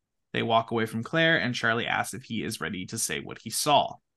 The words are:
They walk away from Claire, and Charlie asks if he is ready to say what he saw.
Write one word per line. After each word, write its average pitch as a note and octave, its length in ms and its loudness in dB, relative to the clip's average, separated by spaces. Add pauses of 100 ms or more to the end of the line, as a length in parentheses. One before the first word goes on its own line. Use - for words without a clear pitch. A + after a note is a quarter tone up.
(340)
They A#2 100 0
walk A2+ 280 2
away A2 160 2
from A2+ 160 -4
Claire, E3 360 4
and A#2+ 160 -2
Charlie A2+ 320 0
asks - 260 0
if G#2 100 -10
he G#2+ 200 -6
is G#2 160 -4
ready F2+ 280 -6
to A2+ 100 -8
say D2+ 240 -4
what - 180 -12
he - 100 -14
saw. C#3 460 2 (220)